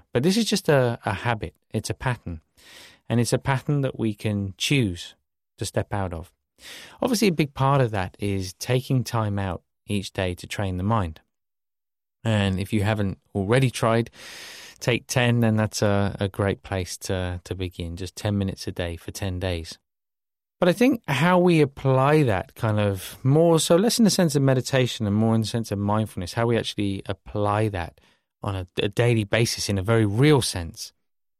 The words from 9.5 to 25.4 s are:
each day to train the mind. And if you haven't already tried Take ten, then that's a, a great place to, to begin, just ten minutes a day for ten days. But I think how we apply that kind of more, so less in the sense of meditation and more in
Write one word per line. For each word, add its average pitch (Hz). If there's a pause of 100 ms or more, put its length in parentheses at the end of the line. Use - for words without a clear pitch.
each 101
day 92
to -
train 95
the 90
mind. 98 (1040)
And 98
if 98
you 107
haven't 104 (160)
already 113
tried 113 (680)
Take -
ten, 120
then 113
that's 107
a, 101
a 104
great 98
place 92
to, 90
to -
begin, 87
just 90
ten 104
minutes 95
a 95
day 85
for -
ten 92
days. 87 (800)
But 175
I 175
think -
how 165
we 175
apply 139
that 98
kind 107
of 101
more, 160
so 170
less 220
in 233
the 196
sense 165
of 143
meditation 127
and 101
more 113
in 113